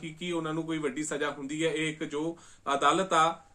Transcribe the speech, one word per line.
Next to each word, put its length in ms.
ਹੀ 160
ਕੀ 120
ਉਹਨਾਂ 220
ਨੂੰ 100
ਕੋਈ 140
ਵੱਡੀ 260
ਸਜ਼ਾ 280
ਹੁੰਦੀ 340
ਹੈ। 60
ਇਹ 180
ਇੱਕ 140
ਜੋ 340
ਅਦਾਲਤ 400
ਆ, 300